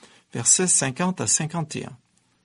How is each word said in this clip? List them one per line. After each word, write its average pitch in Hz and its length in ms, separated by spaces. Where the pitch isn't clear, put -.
Versets 127 340
cinquante 175 520
à 110 80
cinquante 160 480
et - 100
un. - 120